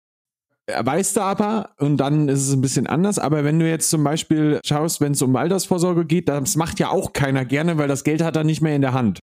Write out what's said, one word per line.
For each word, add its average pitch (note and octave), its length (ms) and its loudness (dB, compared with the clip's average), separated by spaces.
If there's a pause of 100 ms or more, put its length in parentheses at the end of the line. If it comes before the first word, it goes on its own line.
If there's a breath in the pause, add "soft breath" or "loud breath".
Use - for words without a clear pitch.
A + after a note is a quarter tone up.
(680)
Äh, G#2 180 -4
weißt D#3+ 320 0
du A3+ 60 2
aber, G#3 560 -2
und C#3+ 180 0
dann C#3+ 320 2
ist C3+ 180 0
es C#3 60 0
ein C3+ 80 2
bisschen C3+ 260 0
anders. G3 320 0
Aber D3 260 0
wenn D3+ 140 0
du E3 80 2
jetzt D#3+ 220 -2
zum D#3 160 0
Beispiel D3+ 640 0
schaust, D3+ 340 -2
wenn's C#3+ 220 0
um C3 120 2
Altersvorsorge F3 720 0
geht, E3 240 0
das C#3 280 -2
macht D#3+ 220 -2
ja D3 120 0
auch - 240 -2
keiner C3+ 320 0
gerne, D3+ 320 0
weil C#3+ 100 2
das C3+ 160 -2
Geld D#3 180 2
hat D#3+ 140 0
er D#3 80 0
nicht D#3 160 0
mehr D#3 160 2
in C#3 60 2
der C3 100 0
Hand. A#2+ 260 0 (180)